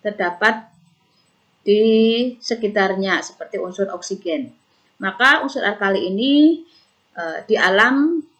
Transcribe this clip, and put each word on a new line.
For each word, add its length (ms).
terdapat 640
di 160
sekitarnya 880
seperti 320
unsur 320
oksigen. 640
Maka 400
unsur 240
alkali 400
ini, 560
eh, 200
di 80
alam 640